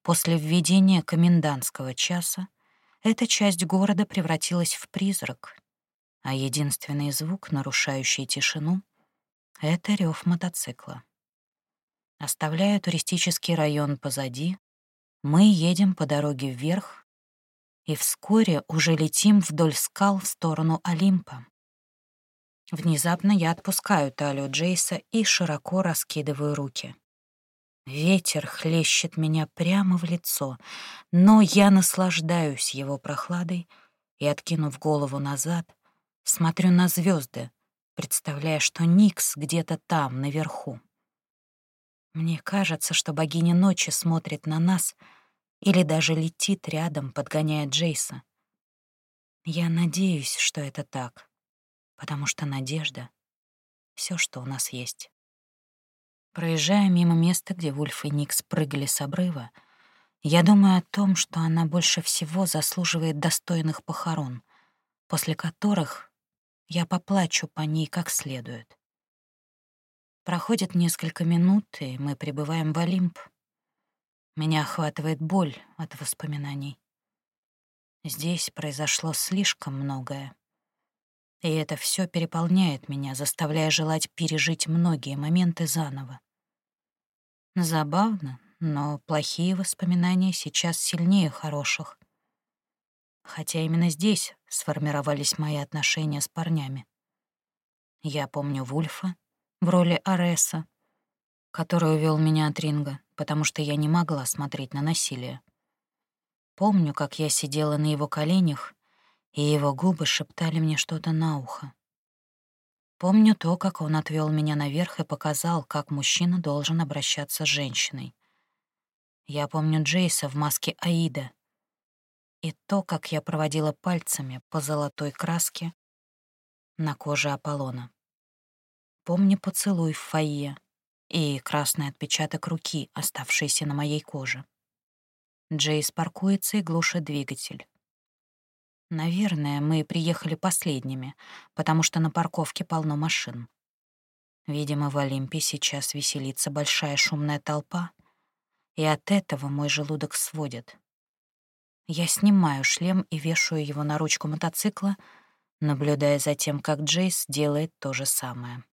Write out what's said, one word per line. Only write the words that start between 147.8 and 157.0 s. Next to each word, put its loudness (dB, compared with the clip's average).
и -2
от 0
этого 0
мой -2
желудок -4
сводит. -8
Я -2
снимаю 4
шлем 0
и -4
вешаю -2
его -4
на -2
ручку -2
мотоцикла, -2
наблюдая 2
за -2
тем, -4
как -2
Джейс 0